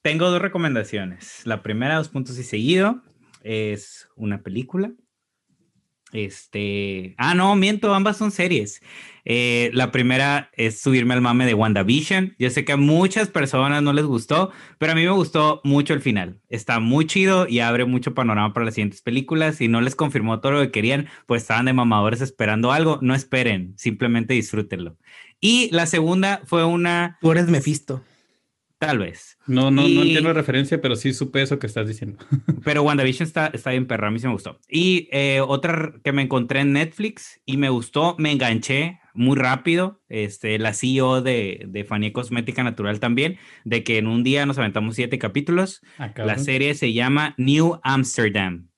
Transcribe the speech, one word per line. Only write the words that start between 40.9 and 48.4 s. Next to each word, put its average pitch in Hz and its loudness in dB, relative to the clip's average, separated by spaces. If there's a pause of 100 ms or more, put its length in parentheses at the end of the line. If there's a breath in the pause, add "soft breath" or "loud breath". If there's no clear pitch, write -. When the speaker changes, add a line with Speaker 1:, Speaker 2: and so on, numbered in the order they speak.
Speaker 1:
E 135 2
O 127 2
de, 117 -2
de 101 -8
Fanny 104 -2
Cosmética 120 -6
Natural 107 -4
también, 135 -2 (260 loud breath)
de 117 -2
que 113 0
en 107 0
un 117 0
día 139 2
nos 139 -2
aventamos 110 -2
siete 123 -4
capítulos. 170 -2 (180 soft breath)
Speaker 3:
Ah, 131 -10
Speaker 1:
La 107 -16
Speaker 3:
cabrón. 107 -4
Speaker 1:
serie 135 0
se 127 -2
llama 139 0
New 156 2
Amsterdam. 107 0